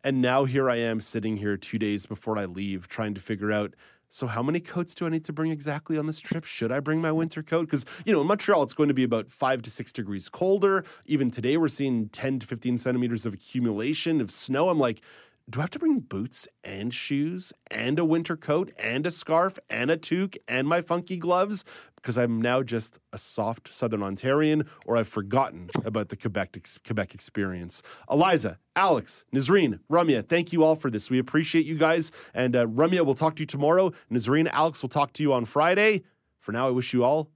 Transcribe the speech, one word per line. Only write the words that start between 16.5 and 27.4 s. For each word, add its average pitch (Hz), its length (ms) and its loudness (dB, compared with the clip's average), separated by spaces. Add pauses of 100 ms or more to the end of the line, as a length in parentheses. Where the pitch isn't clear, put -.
and 101 320 -6
shoes 156 600 -4 (180)
and 123 260 0
a 170 60 2
winter 165 320 2
coat 175 420 -2
and 113 280 -2
a 175 60 0
scarf 170 460 0 (120)
and 123 200 -2
a 165 60 4
toque 180 400 -2 (100)
and 131 220 0
my 170 140 4
funky 175 340 -4
gloves? 180 480 0 (320)
Because 117 220 -4
I'm 120 240 2
now 123 220 2
just 113 360 -6 (140)
a 110 40 -12
soft - 540 -6
Southern 110 300 -2
Ontarian, 147 680 0 (180)
or 117 120 2
I've 113 100 2
forgotten 98 640 -2 (160)
about 107 240 -4
the 101 80 -10
Quebec 101 400 -6
ex-, - 280 -12
Quebec 104 280 -4
experience. 92 680 -6 (300)